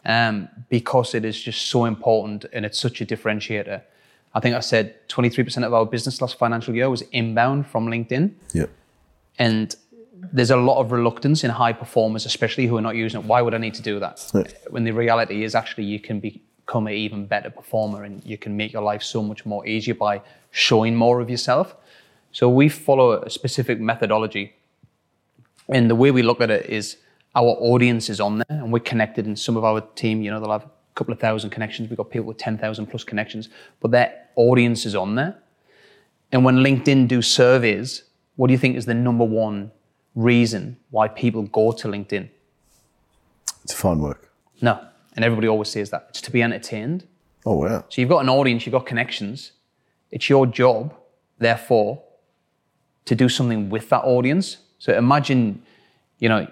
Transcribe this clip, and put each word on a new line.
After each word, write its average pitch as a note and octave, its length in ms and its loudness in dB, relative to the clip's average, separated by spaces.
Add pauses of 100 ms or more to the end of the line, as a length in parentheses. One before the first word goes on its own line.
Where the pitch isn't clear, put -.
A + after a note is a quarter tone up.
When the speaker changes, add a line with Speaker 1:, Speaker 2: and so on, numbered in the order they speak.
Speaker 1:
Um, A2+ 420 0 (220)
because A#2+ 460 0
it A2 100 -2
is G#2+ 160 -8
just - 240 -8
so A#2+ 200 0
important G#2+ 680 -2
and G#2 140 -6
it's - 120 -8
such A#2 220 -6
a G#2+ 40 -6
differentiator. G#2 760 -6 (540)
I A2 40 0
think A#2+ 160 0
I B2 40 -4
said A2+ 500 -2
twenty-three B2 340 0
percent B2 220 -4
of A#2 80 -2
our A2+ 140 4
business A#2+ 340 -6
last B2 160 -6
financial A#2 380 -2
year B2 120 0
was B2+ 140 -2 (100)
inbound A#2+ 540 0
from A2+ 220 -2
LinkedIn. B2 440 -2 (220)
Speaker 2:
Yeah. D#2 140 -2 (720)
Speaker 1:
And A2 360 0 (560)
there's B2+ 200 2
a B2+ 60 6
lot B2+ 220 4
of A#2+ 120 -2
reluctance B2 520 0
in B2 60 0
high A#2 240 0
performers, A2 540 -2
especially A#2 400 -2
who A#2 100 0
are G#2+ 40 0
not A2 140 -4
using A2 260 -4
it. G#2+ 40 -14
"Why A#2+ 160 4
would A#2 140 0
I - 20 -4
need A2 160 -6
to - 80 -16
do G#2 180 -4
that?" - 240 -10 (120)
Speaker 2:
Yeah. F#2+ 80 2 (260)
Speaker 1:
When A#2 140 -4
the A2+ 80 0
reality A2+ 520 0
is A2 120 -6
actually A2 300 -4
you G#2 140 -6
can G#2 200 -8
become - 640 -8
an G#2+ 80 -6
even G#2+ 320 -6
better G#2 240 -4
performer G#2 540 -6
and G2+ 200 -16
you G#2+ 140 -12
can G#2 180 -10
make G#2+ 160 -6
your G#2+ 120 -8
life G#2 180 -4
so A2+ 220 -6
much G#2 240 -8
more G2+ 180 -6
easier A2 300 -4
by G#2 260 -2 (300)
showing A2+ 440 2
more A#2+ 240 4
of A#2 100 -4
yourself. B2+ 460 0 (560)
So B2 180 2
we C#3 200 6
follow C3 520 4
a - 80 -12
specific B2+ 500 -4
methodology. A2 760 -2 (1120)
And A#2+ 220 4
the A2+ 60 4
way C3 140 6
we B2+ 140 4
look A#2 180 2
at A#2 80 2
it G#2+ 160 0
is G#2+ 320 -8 (380)
our A#2+ 240 4
audience A#2+ 500 2
is G#2 100 -6
on G#2 200 -2
there D3+ 180 -4
and A#2 160 -6
we're A#2 60 2
connected. A2 480 -2
And G#2 100 -6
some A#2 200 -2
of A2 60 -2
our A2 180 2
team, A2 420 -4
you G2+ 80 -6
know, G#2+ 80 -6
they'll G#2+ 120 -6
have G#2+ 140 -2
a - 60 -20 (240)
couple - 180 -4
of - 60 -10
thousand A2 320 -2
connections. A2 360 -8
We've A#2 100 -10
got G#2+ 120 -8
people A2+ 160 -6
with A2 120 -12
ten A2 200 -6
thousand A2 300 -6
plus - 160 -12
connections, G#2+ 460 -8 (300)
but A#2 120 0
their - 440 2
audience A#2+ 520 4
is G#2 80 -4
on G2+ 200 -2
there. D#3+ 220 -4 (920)
And B2+ 120 4
when B2+ 140 6
LinkedIn C3+ 500 4
do A#2+ 140 2
surveys, B2 800 2 (320)
what B2+ 120 4
do B2+ 60 6
you B2+ 60 4
think B2+ 160 0
is A#2+ 120 -6
the A#2 80 0
number A#2+ 300 2
one G#2+ 460 -4 (440)
reason A#2+ 600 2 (120)
why A2 180 2
people A2 360 -4
go A2 300 2
to - 140 -10
LinkedIn? G2+ 420 -8 (1400)
Speaker 2:
To - 80 -10
find E2+ 260 2
work. C#2+ 300 -6 (300)
Speaker 1:
No. A#2 220 0 (320)
And A2+ 100 -2
everybody A2+ 220 2
always G#2+ 220 0
says G#2 220 -6
that. - 180 -10
It's - 120 -14
to - 100 -12
be A#2+ 100 2
entertained. A#2 640 -4 (400)
Speaker 2:
Oh, G#2 120 2
wow. F2+ 320 -2
Speaker 1:
So - 120 -4
you've A#2+ 80 0
got C#3+ 100 4
an C3 100 0
audience, C3 360 2
you've A#2 80 -6
got B2+ 120 0
connections. A#2 680 -6 (600)
It's - 180 -6
your C3+ 180 6
job, B2 480 0 (440)
therefore, A#2 640 0 (1040)
to A#2+ 100 2
do B2 120 4
something A2+ 420 0
with G#2+ 200 -4
that B2 140 2
audience. C3 540 0 (200)
So - 200 0
imagine, B2+ 640 2 (580)
you A2+ 100 2
know, G#2+ 220 2